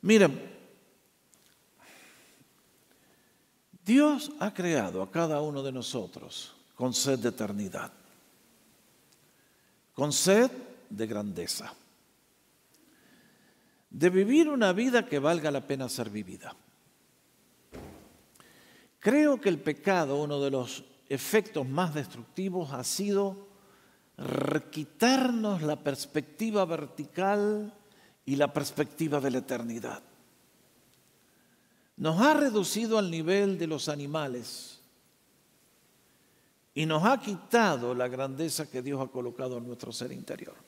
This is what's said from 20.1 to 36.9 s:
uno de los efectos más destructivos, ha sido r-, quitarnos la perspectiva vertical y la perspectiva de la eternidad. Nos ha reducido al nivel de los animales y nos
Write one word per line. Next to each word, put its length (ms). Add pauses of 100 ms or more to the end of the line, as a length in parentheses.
uno 180
de 100
los 340 (260)
efectos 580
más 240
destructivos, 800
ha 120
sido 640 (680)
r-, 540
quitarnos 920
la 140
perspectiva 880
vertical 1120 (520)
y 100
la 160
perspectiva 680
de 140
la 60
eternidad. 640 (1900)
Nos 240
ha 140
reducido 640
al 140
nivel 480
de 80
los 220
animales 920 (1900)
y 120
nos 180